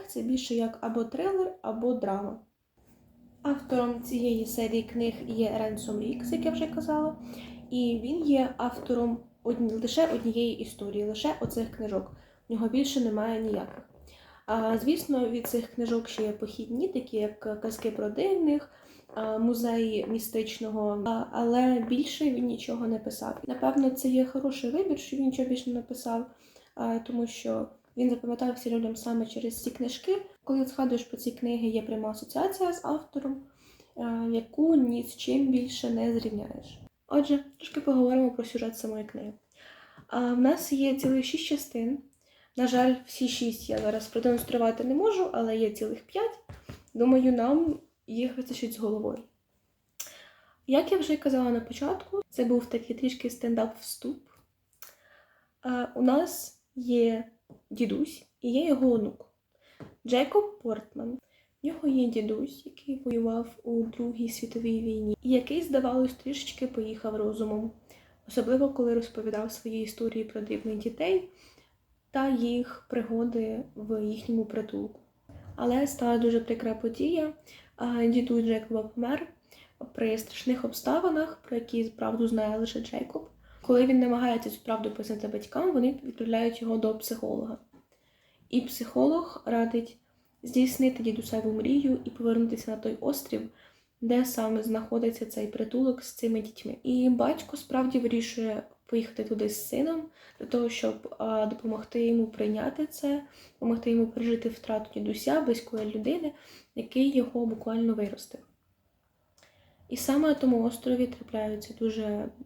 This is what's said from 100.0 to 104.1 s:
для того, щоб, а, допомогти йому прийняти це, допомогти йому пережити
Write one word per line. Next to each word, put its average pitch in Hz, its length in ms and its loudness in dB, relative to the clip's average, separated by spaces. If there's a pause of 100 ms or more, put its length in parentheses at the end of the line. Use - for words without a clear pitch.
для - 60 -10
того, 240 240 0
щоб, 220 480 -4
а, 220 280 0
допомогти 226 600 -2
йому 233 220 4
прийняти 220 580 -2
це, 285 380 -2 (300)
допомогти 233 380 0
йому 233 160 4
пережити 233 420 0